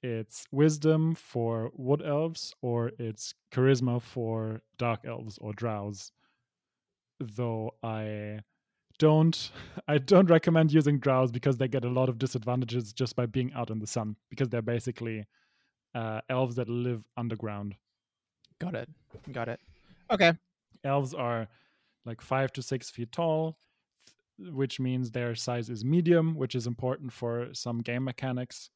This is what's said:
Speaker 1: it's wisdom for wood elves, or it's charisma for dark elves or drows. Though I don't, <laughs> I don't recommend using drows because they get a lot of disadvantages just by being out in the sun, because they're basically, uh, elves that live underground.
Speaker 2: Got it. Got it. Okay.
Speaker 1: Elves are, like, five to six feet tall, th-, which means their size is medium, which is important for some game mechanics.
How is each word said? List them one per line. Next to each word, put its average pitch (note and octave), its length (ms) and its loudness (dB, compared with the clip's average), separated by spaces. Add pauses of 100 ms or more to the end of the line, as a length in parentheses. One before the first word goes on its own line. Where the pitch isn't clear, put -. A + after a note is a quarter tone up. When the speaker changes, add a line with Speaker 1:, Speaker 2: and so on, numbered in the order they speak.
Speaker 1:
it's A2+ 500 -6
wisdom D#3 600 4
for A#2 580 -4
wood C#3 320 0
elves, D#3+ 560 -4
or A#2 380 -2
it's A2+ 340 -8 (180)
charisma B2+ 520 2
for A2+ 580 -6 (160)
dark A#2 300 -4
elves A2+ 320 -12
or G#2+ 160 -8
drows. G#2 580 -6 (1080)
Though A2+ 640 -6
I G#2+ 580 -6 (580)
don't, D#3 520 4 (180)
<laughs> - 200 -14
I D3 100 4
don't F3+ 300 8
recommend D#3+ 440 8
using D3 260 6
drows C3 320 4
because B2 280 0
they C3 100 0
get A#2+ 160 -2
a A#2+ 40 0
lot B2+ 200 2
of A#2+ 100 -2
disadvantages B2 760 -2
just - 240 -2
by B2 100 0
being B2 280 -2
out A#2+ 160 -6
in A2 80 -4
the G#2+ 80 -6
sun, G#2+ 300 -4 (140)
because C3+ 180 -2
they're A#2 140 -2
basically, A#2 600 -4 (720)
uh, A2+ 340 -4
elves B2+ 280 0
that A#2+ 120 -2
live A#2+ 360 -2 (120)
underground. G#2 600 -6 (840)
Speaker 2:
Got F3 140 -6
it. - 140 -8 (420)
Got A#2+ 180 -6
it. A#2 120 -8 (500)
Okay. F#3+ 220 6 (500)
Speaker 1:
Elves C#3 320 0
are, A#2 340 -2 (560)
like, A2+ 160 -10
five C3 340 -2
to C3 80 -8
six - 280 -6
feet A#2 220 -10
tall, D#3+ 440 -2 (840)
th-, F3+ 140 -14
which C3+ 280 -2
means B2+ 320 0
their A#2+ 240 -2
size A#2+ 340 -4
is A2 140 -6
medium, E3 500 4
which C#3 220 -4
is A#2 100 -2
important B2+ 460 -4
for A#2+ 400 -6
some A#2+ 280 -6
game A#2+ 240 -4
mechanics. B2+ 720 -8